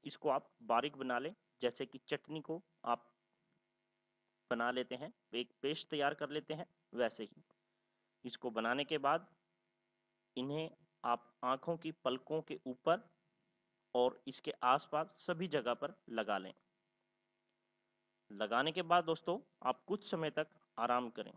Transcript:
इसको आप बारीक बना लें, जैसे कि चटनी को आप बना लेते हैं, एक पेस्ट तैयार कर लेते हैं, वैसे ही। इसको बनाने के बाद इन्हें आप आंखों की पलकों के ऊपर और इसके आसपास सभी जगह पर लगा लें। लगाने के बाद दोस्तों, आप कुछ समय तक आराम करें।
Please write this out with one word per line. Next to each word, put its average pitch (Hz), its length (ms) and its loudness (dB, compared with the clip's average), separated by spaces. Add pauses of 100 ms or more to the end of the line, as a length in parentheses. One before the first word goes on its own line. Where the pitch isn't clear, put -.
इसको 143 260 -6
आप - 320 -2
बारीक 120 360 2
बना 127 220 -2
लें, 135 160 -6 (260)
जैसे 123 240 -2
कि 127 120 -16
चटनी 151 440 -6
को 165 220 -6 (220)
आप - 280 -2 (1400)
बना 120 200 0
लेते 123 240 -2
हैं, 143 180 -10 (200)
एक 120 280 -4
पेस्ट 147 280 -4
तैयार 143 240 2
कर 147 160 -6
लेते 151 240 -6
हैं, 160 120 -8 (280)
वैसे 117 300 0
ही। - 200 -16 (800)
इसको 123 240 -6
बनाने 117 360 0
के 160 120 -2
बाद 156 300 2 (1120)
इन्हें 147 340 -4 (320)
आप 120 400 0
आंखों 135 340 0
की 160 140 -6
पलकों 135 500 -2
के 143 260 -6
ऊपर 160 420 2 (880)
और 123 320 4
इसके - 240 -6
आसपास 151 680 2
सभी 175 280 -2
जगह 127 260 2
पर 147 200 -4 (160)
लगा 107 280 0
लें। 92 160 -6 (1800)
लगाने 113 400 0
के 175 100 -2
बाद 175 220 4
दोस्तों, 165 360 0 (240)
आप 127 200 0
कुछ 202 260 -4
समय 160 200 0
तक 156 180 -2 (300)
आराम 120 320 2
करें। 104 260 -10